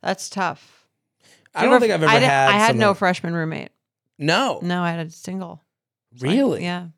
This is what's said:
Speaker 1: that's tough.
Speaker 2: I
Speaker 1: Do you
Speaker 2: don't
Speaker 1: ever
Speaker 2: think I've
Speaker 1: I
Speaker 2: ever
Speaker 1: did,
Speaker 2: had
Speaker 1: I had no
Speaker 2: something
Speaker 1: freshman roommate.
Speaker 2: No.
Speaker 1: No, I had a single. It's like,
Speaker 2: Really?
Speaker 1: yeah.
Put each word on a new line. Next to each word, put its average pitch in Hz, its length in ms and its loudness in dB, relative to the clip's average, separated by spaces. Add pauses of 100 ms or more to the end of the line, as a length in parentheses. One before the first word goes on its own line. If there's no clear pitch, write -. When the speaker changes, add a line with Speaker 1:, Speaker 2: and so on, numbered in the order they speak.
Speaker 1:
that's - 260 -6
tough. - 520 -8 (720)
Speaker 2:
I - 60 -4
Speaker 1:
Do 165 60 2
you 254 60 4
Speaker 2:
don't - 40 6
Speaker 1:
ever 247 100 6
Speaker 2:
think 214 60 2
I've 160 160 2
Speaker 1:
I 220 60 6
Speaker 2:
ever 233 60 6
Speaker 1:
did, - 100 2
Speaker 2:
had 135 180 4
Speaker 1:
I 208 40 4
had 214 240 4
no 220 100 2
Speaker 2:
something 202 120 2
Speaker 1:
freshman 180 360 -2
roommate. 160 340 -6 (500)
Speaker 2:
No. 160 440 0
Speaker 1:
No, 175 200 -2
I 175 80 -2
had 165 160 -6
a 165 40 -14
single. 180 520 -14 (520)
It's 123 80 -14
like, 131 100 -2
Speaker 2:
Really? 240 300 0
Speaker 1:
yeah. 175 240 -8 (120)